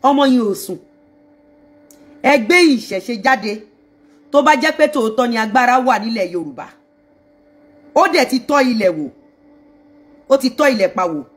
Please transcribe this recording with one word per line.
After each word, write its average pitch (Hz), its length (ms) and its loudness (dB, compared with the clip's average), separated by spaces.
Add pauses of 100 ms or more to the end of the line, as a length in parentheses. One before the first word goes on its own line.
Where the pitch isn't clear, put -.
Ọmọ 277 200 4
yẹn 254 180 4
ò 202 120 -2
sùn. - 240 -10 (1500)
Ẹ 254 140 4
gbé 226 240 2
ìṣẹ̀ṣe 240 600 -2
jáde. 220 300 0 (800)
Tó 277 100 4
bá 294 140 4
jẹ́ 302 160 0
pé 311 140 2
tòótọ́ 240 420 -2
ni 233 80 -4
agbára 240 420 0
wà 254 200 2
nílẹ̀ 208 320 -6
Yorùbá. 151 360 -10 (1300)
Ó 302 120 4
dẹ̀ 311 160 2
ti 262 160 -2
tọ́ 285 220 0
ilẹ̀ 220 280 0
wò. 156 160 -6 (1200)
Ó 269 60 4
ti 262 140 -2
tọ́ 294 200 0
ilẹ̀ 196 180 0
pa 185 180 -6
wò. 160 140 -6 (160)